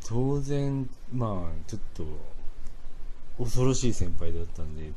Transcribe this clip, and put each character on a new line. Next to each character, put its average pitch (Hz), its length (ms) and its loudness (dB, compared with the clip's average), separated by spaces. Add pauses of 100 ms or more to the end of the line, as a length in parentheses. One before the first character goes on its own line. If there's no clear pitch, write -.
当 135 380 -2
然、 139 480 -2 (240)
ま 101 380 -2
あ、 - 180 -4
ち - 60 -6
ょ - 20 -6
っ - 40 -2 (120)
と、 107 120 -4 (1300)
恐 120 280 4
ろ 131 80 4
し 123 160 2
い 107 40 4
先 87 240 4
輩 85 160 6
だ 82 80 4
っ 82 40 2
た 80 180 -2
ん 78 120 -4
で、 78 220 -6